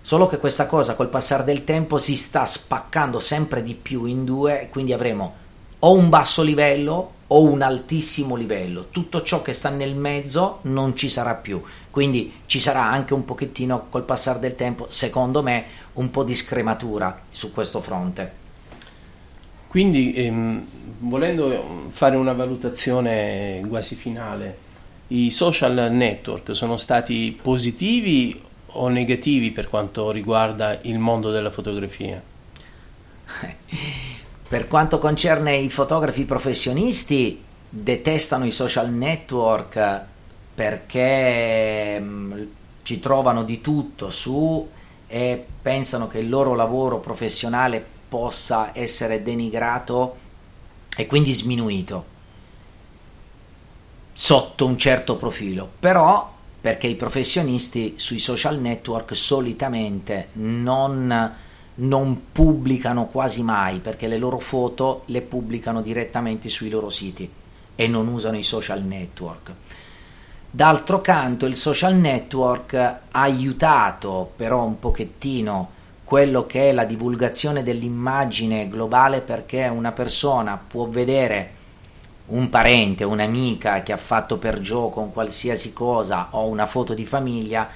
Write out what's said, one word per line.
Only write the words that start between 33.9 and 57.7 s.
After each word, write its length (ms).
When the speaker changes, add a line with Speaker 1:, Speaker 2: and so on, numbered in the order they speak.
Speaker 1:
Per 200
quanto 320
concerne 580
i 120
fotografi 540
professionisti, 1160
detestano 800
i 60
social 400
network 1120
perché, 1500
mm, 440
ci 160
trovano 440
di 160
tutto 520
su 580
e 360
pensano 460
che 120
il 100
loro 240
lavoro 460
professionale 840
possa 640
essere 500
denigrato 920
e 120
quindi 260
sminuito 720
sotto 540
un 100
certo 400
profilo. 500
Però 560
perché 220
i 80
professionisti 1040